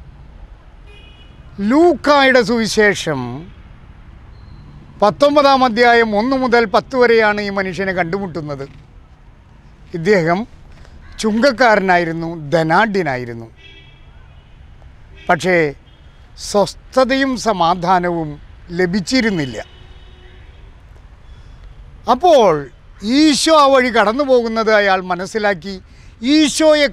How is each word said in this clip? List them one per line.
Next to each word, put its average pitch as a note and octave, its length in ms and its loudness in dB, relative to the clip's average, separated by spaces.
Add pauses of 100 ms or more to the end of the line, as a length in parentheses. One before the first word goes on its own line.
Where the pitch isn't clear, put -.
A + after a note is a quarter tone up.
(1700)
ലൂക്കായുടെ C#4 800 4
സുവിശേഷം G#3 720 0 (1800)
പത്തൊമ്പതാം C#4 640 2
അധ്യായം A#3 420 2 (120)
ഒന്ന് C4+ 200 -2
മുതൽ A#3 220 2 (100)
പത്ത് G#3+ 280 -2
വരെയാണ് A3 440 2
ഈ - 20 -6 (120)
മനുഷ്യനെ F#3+ 400 -6
കണ്ടുമുട്ടുന്നത്. E3 680 -8 (1300)
ഇദ്ദേഹം F3 420 0 (840)
ചുങ്കക്കാരനായിരുന്നു, G3 1040 0 (240)
ധനാഢ്യനായിരുന്നു. D#3+ 960 -2 (1800)
പക്ഷേ F3 280 0 (920)
സ്വസ്ഥതയും C4 840 -2 (140)
സമാധാനവും F3 840 0 (520)
ലഭിച്ചിരുന്നില്ല. F3+ 800 -2 (2500)
അപ്പോൾ C4+ 380 4 (680)
ഈശോ D#4 420 2
ആ - 100 6
വഴി B3+ 240 2
കടന്നു A3+ 360 0
പോകുന്നത് A3+ 480 0
അയാൾ G3 200 2 (120)
മനസ്സിലാക്കി. G3 640 -6 (600)
ഈശോയെ D4+ 580 2